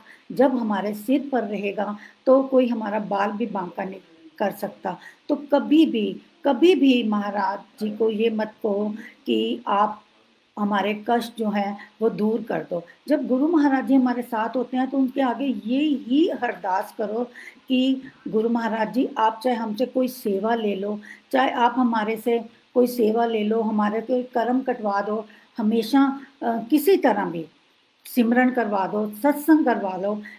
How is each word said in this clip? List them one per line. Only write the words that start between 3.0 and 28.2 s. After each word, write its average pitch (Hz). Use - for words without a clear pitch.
भी 214
बांका 185
नहीं 190
कर 202
सकता। 190
तो 294
कभी 285
भी, 202
कभी 294
भी 262
महाराज 208
जी 208
को 220
ये 220
मत 214
कहो 208
कि 226
आप 214
हमारे 208
कष्ट 233
जो 214
हैं 202
वो 220
दूर 214
कर 165
दो। 170
जब 277
गुरु 262
महाराज 285
जी 269
हमारे 247
साथ 233
होते 247
हैं 262
तो 277
उनके 269
आगे 247
ये 233
ही 277
अरदास 208
करो 220
कि 262
गुरु 220
महाराज 226
जी 254
आप 220
चाहे 247
हमसे 226
कोई 254
सेवा 214
ले 214
लो, 208
चाहे 262
आप 240
हमारे 226
से 233
कोई 247
सेवा 233
ले 220
लो, 220
हमारे 214
कोई 247
कर्म 247
कटवा 214
दो, 214
हमेशा, 233
अ, 233
किसी 302
तरह 208
भी 165
सिमरन 247